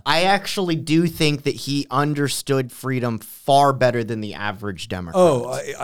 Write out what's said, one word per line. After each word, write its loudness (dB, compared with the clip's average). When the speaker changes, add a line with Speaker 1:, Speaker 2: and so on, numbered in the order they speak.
Speaker 1:
I 2
actually 0
do 2
think 0
that -2
he -4
understood 0
freedom -4
far 4
better 2
than -4
the -8
average -8
Democrat. -2
Speaker 2:
Oh, 4
I, -6